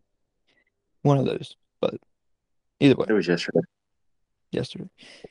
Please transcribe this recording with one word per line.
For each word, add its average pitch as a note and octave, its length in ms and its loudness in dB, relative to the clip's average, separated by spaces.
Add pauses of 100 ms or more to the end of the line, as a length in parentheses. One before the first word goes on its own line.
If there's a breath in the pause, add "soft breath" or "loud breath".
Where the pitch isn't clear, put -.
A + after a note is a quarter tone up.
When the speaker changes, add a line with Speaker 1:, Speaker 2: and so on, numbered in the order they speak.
(1040)
Speaker 1:
One C#3+ 160 4
of B2+ 80 -2
those, - 300 -8 (240)
but - 160 0 (840)
either C#3 160 6
way. - 140 0
Speaker 2:
It A2 40 0
was F#2+ 140 2
yesterday. - 340 0 (920)
Speaker 1:
Yesterday. - 360 -8 (420 soft breath)